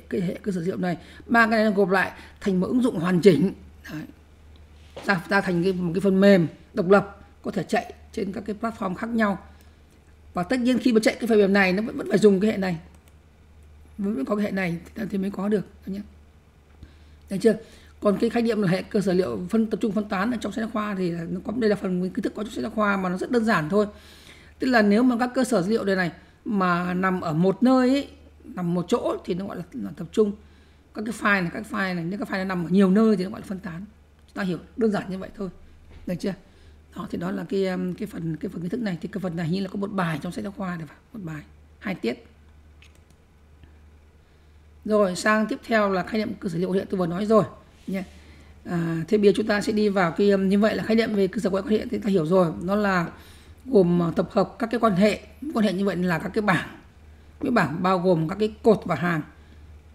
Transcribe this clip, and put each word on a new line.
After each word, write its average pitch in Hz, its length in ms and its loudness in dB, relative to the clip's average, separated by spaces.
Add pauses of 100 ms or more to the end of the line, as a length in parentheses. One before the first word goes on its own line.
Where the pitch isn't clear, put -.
cái 226 120 -2
hệ 175 200 -4
cơ 214 100 -6
sở 180 100 -4
dữ 160 40 -4
liệu 175 120 -4
này. 175 200 -2 (300)
Ba 233 200 4
cái 220 120 2
này 214 60 4
nó 220 60 2
gộp 196 180 4
lại 190 220 2 (300)
thành 185 180 0
một 185 80 2
ứng 247 140 2
dụng 226 180 0
hoàn 180 220 2
chỉnh. 180 320 6 (380)
Đấy. 156 120 -10 (1000)
Ra, 196 240 0
ra 202 120 2
thành 180 220 0
cái, 190 100 2
một 180 220 -4
cái 190 60 -2
phần 190 200 4
mềm 196 260 8 (260)
độc 180 160 0
lập, 202 280 4 (260)
có 233 80 -6
thể 180 120 -4
chạy - 300 -4 (180)
trên 196 200 -6
các 208 140 -10
cái 214 160 -8
platform 220 340 -6
khác 226 140 -8
nhau. 220 300 0 (920)
Và 180 100 -2
tất 262 160 -2
nhiên 247 200 2
khi 254 140 2
mà 220 100 6
chạy 247 160 2
cái 240 80 -4
phần 220 100 4
mềm 196 160 6
này, 196 200 4
nó 202 100 0
vẫn, - 140 -6
vẫn 302 120 -8
phải 330 80 4
dùng 196 220 6
cái 208 120 2
hệ 202 60 -4
này. 185 200 -2 (1200)
Vẫn, 202 180 -2
vẫn 262 100 -4
có 214 100 -2
cái 208 100 0
hệ - 60 -4
này 185 260 -2 (180)
thì, - 140 -8
thì 202 80 -4
mới 190 140 -4
có 196 180 -6
được, 208 160 0 (200)
nhé. 190 160 -10 (1300)
Thấy 196 100 -4
chưa? 220 160 4 (460)
Còn 196 160 2
cái 226 120 0
khái 226 120 0
niệm 226 200 0
là 196 60 2
hệ 185 140 2
cơ 202 200 -2
sở 180 120 0
liệu 175 260 0 (100)
phân, 226 180 2
tập 220 140 -6
trung 226 100 0
phân 208 180 -4
tán 202 220 -2
ở 240 100 -4
trong 226 100 -6
sách 220 100 -6
giáo 220 80 -6
khoa 208 260 -4
thì 185 160 -2
là 170 180 -6
nó 180 140 -6
có, 214 140 -6
đây 226 120 2
là 208 60 2
phần 185 340 -2
kiến 196 140 -4
thức - 120 -4
có 214 80 -8
trong 208 100 -10
sách - 80 -8
giáo 233 100 -6
khoa 208 260 0
mà 185 120 -4
nó 180 80 -4
rất - 140 -6
đơn 240 140 2
giản 170 240 0
thôi. 202 180 2 (720)
Tức 262 80 -2
là 247 140 4
nếu 208 220 4
mà 254 160 2
các 247 140 -2
cơ 262 100 0
sở 220 180 0
dữ 185 80 -2
liệu 220 140 0
đây 196 120 0
này 180 160 -2 (340)
mà 180 480 0
nằm 185 280 0
ở 160 120 -4
một 185 300 2
nơi 254 260 6
ấy, 277 180 0 (360)
nằm 175 300 -6
một 175 140 -2
chỗ 233 380 0
thì 202 80 -4
nó 185 120 -6
gọi - 120 -10
là, 180 60 -10 (100)
là 202 220 -8
tập 170 160 -12
trung. 214 200 2 (600)
Các 220 120 -8
cái 226 160 -6
file 202 220 2
này, 165 100 -2
các 214 180 -8
file 190 240 -4
này, 175 80 -6
nếu 185 160 -6
các 233 100 -8
file 202 80 -4
nó 190 60 -4
nằm 180 220 -4
ở 156 40 -4
nhiều 185 220 6
nơi 214 260 6
thì 180 60 -2
nó 190 60 -6
gọi - 100 -12
là - 80 -14
phân 185 120 -10
tán. 175 260 -12 (420)
Chúng - 80 -20
ta 202 80 -6
hiểu 180 140 -2 (200)
đơn 226 140 2
giản 190 180 -2
như 185 80 -8
vậy 190 200 -12
thôi. 196 120 -8 (580)
Được 180 120 -4
chưa? 196 140 -4 (600)
Đó, 175 160 -12
thì - 60 -6
đó 175 140 -6
là 190 180 -6
cái, 190 160 0
um, 180 280 -4
cái 202 140 -8
phần, 165 300 -6
cái 208 120 -8
phần 175 120 -10
kiến 175 80 -8
thức 247 120 -6
này. 190 200 -4
Thì - 60 -8
cái 185 140 -10
phần 175 140 -6
này 170 100 -4
hình 156 100 -2
như 196 60 -2
là 190 60 -4
có 185 80 -12
một 202 160 -6
bài 165 300 -4
trong 175 100 -8
sách 214 120 -10
giáo 202 80 -10
khoa 185 260 -8
này 160 100 -12
phải, - 100 -20 (160)
một 233 100 -14
bài, 156 200 -12 (360)
hai 190 160 -8
tiết. 233 300 -6 (2500)
Rồi, 208 300 2
sang 214 320 2
tiếp 269 200 -4
theo 214 240 2
là 180 120 0
khái 220 160 -4
niệm 208 200 -4
cơ 196 100 -6
sở 165 40 -4
dữ 165 60 -2
liệu 185 120 -2
hiện 185 180 -2
tôi 196 100 -2
vừa 180 80 0
nói 175 180 -4
rồi 208 180 6 (440)
nha. 185 160 -6 (600)
À, 165 420 -2
thế 220 100 2
bây 208 100 6
giờ 196 80 8
chúng 214 120 -2
ta 208 140 0
sẽ 214 120 -2
đi 214 160 2
vào 185 220 2
cái, 202 200 4
um, 190 180 2
như 202 100 4
vậy 208 160 4
là 185 80 -4
khái 220 120 2
niệm 226 200 2
về 196 120 2
cơ 190 120 -8
sở 190 100 0
quan 190 180 -2
hệ 214 180 0
thì 247 120 -6
ta 208 120 -4
hiểu 190 160 2
rồi, 175 260 4 (100)
nó 190 140 -2
là 190 320 0 (580)
gồm, 180 340 4
ờ, 170 160 0
tập 185 160 -2
hợp 190 280 0
các 233 120 -2
cái 240 80 -2
quan 220 160 2
hệ, 202 240 4 (340)
quan 226 120 2
hệ 196 80 0
như 196 120 -2
vậy 190 100 0
là 175 240 0
các 151 100 -6
cái 220 120 -2
bảng. 196 280 0 (720)
Cái 269 100 -2
bảng 180 320 0
bao 185 160 2
gồm 170 280 2
các 190 120 -6
cái 214 140 -2 (100)
cột 202 220 4
và 165 100 -2
hàng. 165 260 -2 (720)